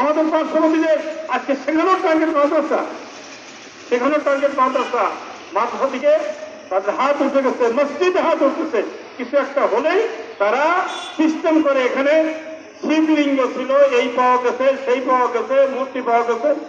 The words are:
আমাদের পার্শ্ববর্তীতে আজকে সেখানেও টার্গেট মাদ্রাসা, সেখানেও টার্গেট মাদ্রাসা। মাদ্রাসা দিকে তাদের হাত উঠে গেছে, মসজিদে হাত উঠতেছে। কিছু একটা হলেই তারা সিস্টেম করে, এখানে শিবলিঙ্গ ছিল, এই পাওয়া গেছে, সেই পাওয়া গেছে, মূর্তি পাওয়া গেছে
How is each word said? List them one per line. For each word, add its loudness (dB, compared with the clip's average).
আমাদের 2
পার্শ্ববর্তীতে 2
আজকে -4
সেখানেও 2
টার্গেট 2
মাদ্রাসা, 2
সেখানেও 0
টার্গেট 2
মাদ্রাসা। 0
মাদ্রাসা -2
দিকে 2
তাদের 0
হাত 2
উঠে 2
গেছে, 0
মসজিদে 2
হাত 2
উঠতেছে। -2
কিছু -6
একটা -4
হলেই 2
তারা 2
সিস্টেম 2
করে, 2
এখানে 0
শিবলিঙ্গ 2
ছিল, -4
এই 0
পাওয়া 4
গেছে, 0
সেই 0
পাওয়া 2
গেছে, -2
মূর্তি -6
পাওয়া 2
গেছে 0